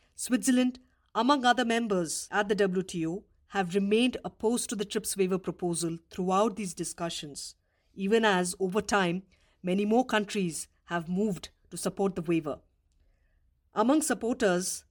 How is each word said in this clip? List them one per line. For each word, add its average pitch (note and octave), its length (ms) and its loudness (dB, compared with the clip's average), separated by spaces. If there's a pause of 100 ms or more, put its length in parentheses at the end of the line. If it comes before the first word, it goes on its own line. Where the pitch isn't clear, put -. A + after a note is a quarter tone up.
(160)
Switzerland, B3 640 2 (340)
among B3+ 300 2
other B3 220 4
members G#3 640 -2
at G3+ 160 0
the G3+ 80 2
W F#3+ 260 2
T F3 240 -4
O, E3+ 200 -6 (220)
have F#3+ 280 -2
remained G#3+ 480 2
opposed A#3 460 -2
to A#3+ 80 -2
the G3+ 80 -4
trips G#3 320 -6
waiver F#3+ 200 2
proposal E3+ 600 -4 (120)
throughout F#3+ 460 0
these G3 180 -8
discussions, - 840 -8 (380)
even G#3 300 2
as, F3+ 340 2
over F#3+ 240 0
time, F#3+ 420 2 (380)
many F#3 220 0
more A3+ 220 4
countries G3+ 640 -2 (160)
have E3+ 240 -4
moved F#3+ 400 -2 (220)
to F3+ 40 -14
support F#3+ 400 -2
the F3+ 60 -8
waiver. D#3+ 380 -2 (1160)
Among B3+ 260 4
supporters, A3 880 0